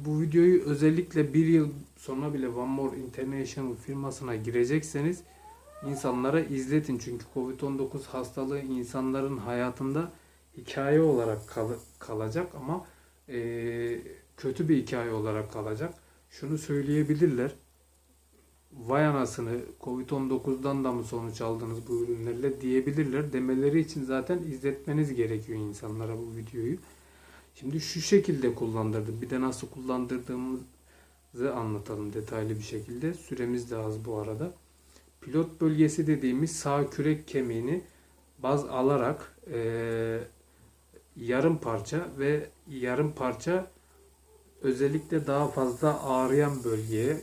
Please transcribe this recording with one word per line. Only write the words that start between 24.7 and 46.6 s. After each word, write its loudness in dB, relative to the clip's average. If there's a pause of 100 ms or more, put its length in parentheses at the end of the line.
gerekiyor -2
insanlara -6
bu -10
videoyu. -4 (800)
Şimdi -4
şu -4
şekilde 4
kullandırdım. -2
Bir -6
de 0
nasıl -2
kullandırdığımızı -6
anlatalım -4
detaylı -4
bir -8
şekilde. -6
Süremiz -4
de -4
az -4
bu -4
arada. -4 (640)
Pilot -2
bölgesi 4
dediğimiz 2
sağ 0
kürek 0
kemiğini 0 (560)
baz 2
alarak, 2 (160)
e, 0 (960)
yarım 2
parça -2 (100)
ve 0 (200)
yarım 0
parça -2 (920)
özellikle 0
daha 2
fazla 2
ağrıyan 2